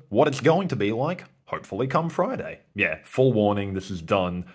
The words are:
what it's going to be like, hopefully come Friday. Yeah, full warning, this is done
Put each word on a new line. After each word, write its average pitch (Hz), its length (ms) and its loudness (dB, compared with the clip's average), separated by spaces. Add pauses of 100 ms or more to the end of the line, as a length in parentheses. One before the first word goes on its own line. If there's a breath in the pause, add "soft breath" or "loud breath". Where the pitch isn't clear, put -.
what 131 220 4
it's 139 100 -6
going 165 300 2
to - 80 -4
be 101 160 0
like, 147 320 -4 (180)
hopefully 120 440 -6
come 165 220 0
Friday. 180 520 -4 (120)
Yeah, 87 300 -2
full 131 300 2
warning, 101 400 2
this 95 180 -6
is 90 100 -8
done 90 540 0